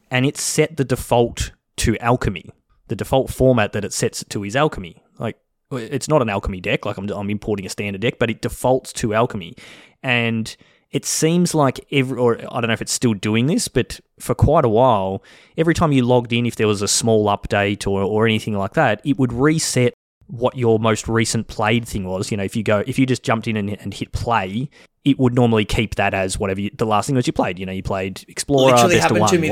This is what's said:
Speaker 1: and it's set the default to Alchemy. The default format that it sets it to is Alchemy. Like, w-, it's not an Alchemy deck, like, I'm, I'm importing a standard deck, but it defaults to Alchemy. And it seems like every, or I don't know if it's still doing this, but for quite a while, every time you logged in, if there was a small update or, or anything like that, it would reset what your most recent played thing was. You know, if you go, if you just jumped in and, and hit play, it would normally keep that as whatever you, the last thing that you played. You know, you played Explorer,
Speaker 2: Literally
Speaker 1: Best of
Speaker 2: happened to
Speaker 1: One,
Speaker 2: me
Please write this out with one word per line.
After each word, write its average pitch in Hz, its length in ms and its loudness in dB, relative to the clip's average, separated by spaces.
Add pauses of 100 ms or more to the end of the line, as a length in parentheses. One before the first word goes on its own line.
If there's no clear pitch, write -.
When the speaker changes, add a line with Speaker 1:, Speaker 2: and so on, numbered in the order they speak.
(100)
Speaker 1:
and 127 160 0
it's - 160 -4
set - 340 -2
the 139 80 0
default 120 680 0 (260)
to 107 200 0
Alchemy. 117 520 0 (380)
The 107 80 -6
default 120 340 0
format 123 420 4
that 101 120 -4
it 98 80 -8
sets - 300 -4
it - 80 -14
to 101 140 -6
is 101 120 -4
Alchemy. 117 460 -4 (160)
Like, 113 200 -8 (320)
w-, 117 200 -8
it's 135 180 -6
not 151 140 2
an 113 60 -2
Alchemy 98 320 -4
deck, 104 260 -4
like, 101 100 -6
I'm, 98 140 -8
I'm 101 200 -6
importing 104 360 -4
a - 40 -12
standard 101 300 -8
deck, 120 180 -2
but 117 120 0
it 110 120 -8
defaults 127 520 -2
to 107 200 -4
Alchemy. 110 400 -2 (480)
And 117 540 -2 (340)
it - 140 -4
seems 170 500 0
like 139 240 2 (140)
every, 131 260 0
or 120 180 4 (160)
I 127 80 -4
don't 117 80 -2
know 113 40 0
if 110 100 -2
it's 107 100 -8
still 117 220 2
doing 110 320 0
this, 196 220 0
but - 320 -2 (180)
for - 160 -4
quite 151 300 4
a 120 40 4
while, 104 540 2 (340)
every 160 180 2
time 156 180 2
you 131 120 4
logged 120 280 2
in, 120 140 0
if 117 100 -4
there 110 100 0
was 104 160 0
a 98 60 -2
small 110 380 2
update 101 600 0
or, 98 160 0
or 107 240 2
anything 110 280 0
like 98 200 -4
that, 123 300 2
it 139 140 0
would 123 140 0
reset 127 600 0 (320)
what 120 300 -4
your 113 220 2
most 110 300 0
recent 113 400 0
played 113 380 0
thing 98 180 -8
was. 92 260 -4
You 113 60 -4
know, 98 80 -4
if 95 120 -6
you 117 80 -2
go, 104 220 2
if 131 120 -6
you 131 80 4
just 127 160 0
jumped 110 240 -2
in 113 100 -2
and, 101 140 -4 (100)
and 95 140 -10
hit - 180 -10
play, 110 560 -2 (360)
it 139 140 2
would 123 160 2
normally 117 300 4
keep 107 300 -2
that 101 180 0
as 95 260 -2
whatever 95 220 -2
you, 101 160 -4
the 117 100 -2
last 107 200 2
thing 143 100 0
that 123 100 0
you - 60 0
played. 101 260 -2
You 95 80 -8
know, 92 60 -8
you 95 100 -6
played 95 460 -6
Explorer, 135 440 4
Speaker 2:
Literally 120 240 6
Speaker 1:
Best - 140 4
of 110 60 2
Speaker 2:
happened 107 120 4
to 175 80 4
Speaker 1:
One, 170 40 4
Speaker 2:
me - 120 0